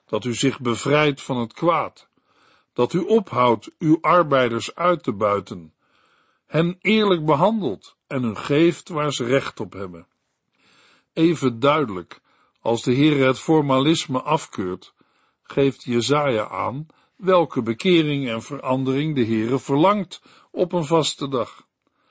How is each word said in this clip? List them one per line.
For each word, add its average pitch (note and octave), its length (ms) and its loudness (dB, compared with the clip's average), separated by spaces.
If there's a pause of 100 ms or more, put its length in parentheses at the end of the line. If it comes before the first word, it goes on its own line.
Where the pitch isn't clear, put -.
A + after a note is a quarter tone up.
dat G#2+ 180 -4
u A#2+ 100 -4
zich B2+ 260 0
bevrijdt C#3 600 0
van C3 140 -4
het A#2 160 -4
kwaad, D#3+ 560 -2 (640)
dat B2 200 0
u E3+ 60 0
ophoudt B2 800 0
uw D#3+ 220 2
arbeiders C3+ 760 2
uit F3 280 0
te B2 100 -2
buiten, G2 640 -4 (720)
hen E3+ 340 -2
eerlijk G3 440 2
behandelt D#3 720 0 (100)
en C3+ 160 -4
hun A2 140 -2
geeft D#3+ 520 0
waar D3 240 -4
ze B2+ 120 -6
recht C3 360 -2
op F#2 120 -10
hebben. F2+ 340 -14 (1080)
Even C3+ 480 0
duidelijk, B2+ 600 0 (400)
als A2+ 220 -2
de B2+ 120 0
Heere C#3+ 300 2
het C3 140 2
formalisme C#3+ 840 0
afkeurt, F#2+ 720 -6 (480)
geeft - 420 -2
Jesaja A#2+ 640 0
aan G#2 380 -6 (300)
welke F3 460 2
bekering D3 640 0
en A2+ 140 -4
verandering C3+ 720 -2
de B2+ 100 2
Heere A2+ 340 0
verlangt F#3 640 0 (280)
op - 220 -4
een F3 120 -2
vaste D3 440 0
dag. B2 380 -6 (440)